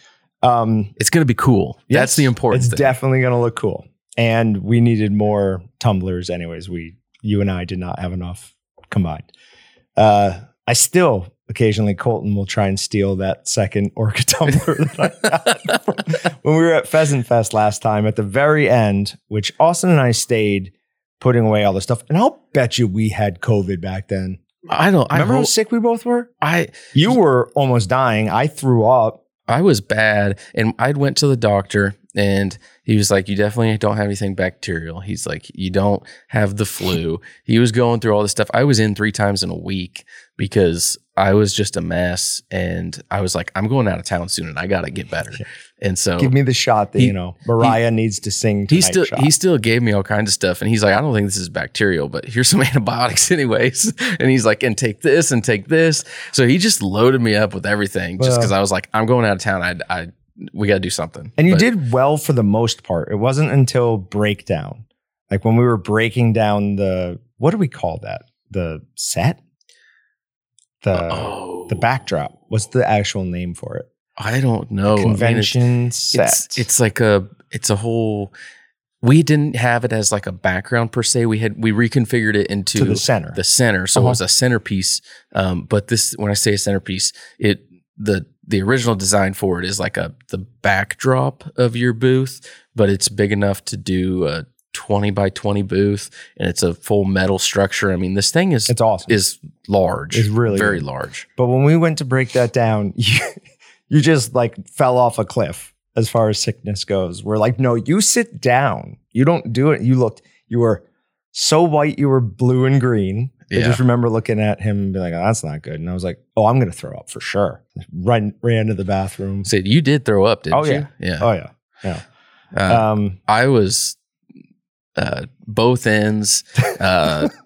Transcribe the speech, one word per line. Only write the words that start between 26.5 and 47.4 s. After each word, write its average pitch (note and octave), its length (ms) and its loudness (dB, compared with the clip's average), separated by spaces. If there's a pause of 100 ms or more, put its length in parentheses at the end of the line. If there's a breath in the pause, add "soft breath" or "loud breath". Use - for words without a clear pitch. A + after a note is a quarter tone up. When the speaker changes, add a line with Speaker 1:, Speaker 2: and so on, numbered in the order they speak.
Speaker 1:
You F#3+ 200 4
were C#3 400 4
almost B2 340 2
dying. A#2 420 0
I B2 160 0
threw B2+ 400 0
up. A#2 360 2 (240)
Speaker 2:
I B2 140 0
was D3+ 220 4
bad, G#2 560 0 (160 loud breath)
and A2 240 0
I C3 140 0
went C#3 260 -2
to D3 80 0
the C3+ 100 2
doctor, G2+ 580 0 (220)
and G2 400 0 (260 soft breath)
he A2 140 0
was G2+ 140 2
like, G2 180 2
"You G2+ 80 -4
definitely G#2+ 400 0
don't G#2 220 -2
have G#2 80 -2
anything G2 280 -4
bacterial." F2 640 -6
He's G2 260 -10
like, - 280 -10
"You F#2 140 -6
don't G2 340 0 (260 loud breath)
have G2+ 280 0
the G#2+ 80 -2
flu." E2+ 560 -4 (240 loud breath)
He A2+ 140 2
was A#2+ 120 4
going A#2 300 0
through A2 140 0
all G#2 80 2
this G#2 80 -2
stuff. - 240 -2
I B2+ 100 4
was C3+ 140 4
in G#2+ 160 2
three G#2 180 -2
times G2+ 300 0
in F2+ 80 -4
a E2+ 60 -6
week F2+ 500 -10 (320 loud breath)
because F2+ 580 0 (200)
I G2 180 2
was G#2 200 4
just G2+ 220 -4
a F2 60 -4
mess, F2 580 -4 (100)
and F2 600 -6
I F#2+ 100 -2
was F#2 140 -4
like, F#2 200 -6
"I'm G2+ 140 -2
going B2+ 180 0
out F2+ 120 -2
of F2+ 80 -12
town F2 240 -4
soon, E2 180 -6
and C#2+ 100 -10
I F2 80 -6
gotta F2 240 -2
get F#2+ 200 -10
better." E2 280 -8
Speaker 1:
Yeah. - 60 -10 (380 loud breath)
Speaker 2:
And F#2+ 160 -2
so F2+ 200 -2
Speaker 1:
Give B2+ 140 2
me C3+ 100 4
the B2+ 120 0
shot G#2+ 380 0
that, - 80 0
Speaker 2:
he, B2+ 80 6
Speaker 1:
you G2+ 40 0
know, F2+ 240 -6 (100)